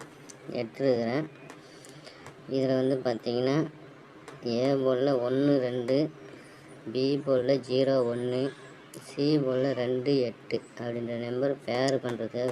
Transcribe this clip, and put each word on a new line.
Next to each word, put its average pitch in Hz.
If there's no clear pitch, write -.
எடுத்துருக்கிறேன். 123
இதுல 131
வந்து 131
பாத்தீங்கன்னா, 123
ஏ 123
போல்ல 131
ஒண்ணு 139
ரெண்டு, 123
பி 131
போல்ல 131
ஜீரோ 131
ஒண்ணு, 123
சி 143
போல்ல 131
ரெண்டு 127
எட்டு -
அப்படின்ற 120
நம்பர் 127
பேர் 131
பண்றதுக்காக 120